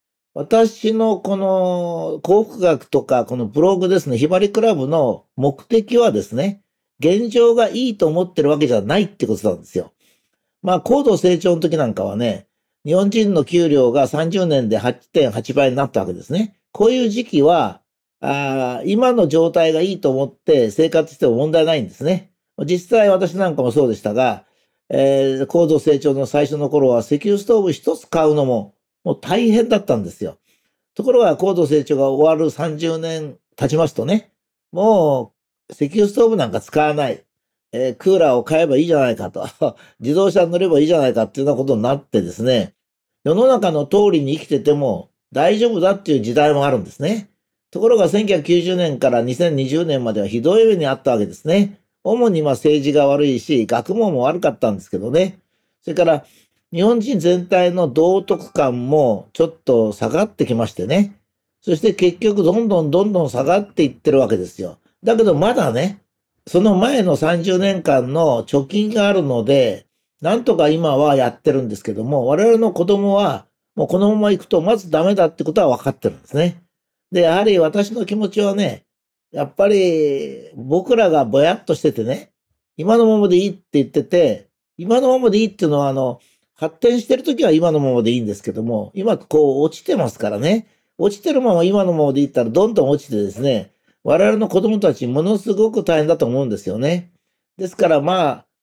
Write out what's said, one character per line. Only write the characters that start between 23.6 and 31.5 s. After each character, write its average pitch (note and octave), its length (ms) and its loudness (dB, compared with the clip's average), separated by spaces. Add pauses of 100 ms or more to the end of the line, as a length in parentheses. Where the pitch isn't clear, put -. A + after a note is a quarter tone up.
も B2 100 0
そ C#3 140 2
う - 20 2
で A2 80 -2
し G2+ 60 -14
た G#2 120 -4
が、 A#2 300 -2 (460)
え C3+ 540 0
ー、 - 20 -6
高 E3+ 220 2
度 D3+ 120 2
成 D3 180 2
長 C#3 160 0
の C3+ 120 -4
最 D3 200 0
初 D3 120 -4
の C#3+ 120 -4
頃 C#3 200 2
は A#2+ 100 2
石 D3 160 -2
油 G3+ 220 0
ス G3+ 80 -8
ト A3+ 140 2
ー G3+ 40 0
ブ F3+ 80 0
一 - 240 -4
つ - 100 -16
買 D#3 240 0
う D3+ 60 2
の D3 80 0
も、 A#2 320 -4 (300)
も D#3 80 -2
う - 80 -20
大 A3 300 0
変 A#3 180 2
だ A3 80 2
っ G3+ 80 -6
た B2+ 100 0
ん G#2 80 -4
で E2+ 60 -12
す - 160 -12
よ。 - 120 -12 (580)
と G#3 80 -6
こ B3+ 100 2
ろ A#3+ 80 4
が E3+ 160 2
高 G3 160 0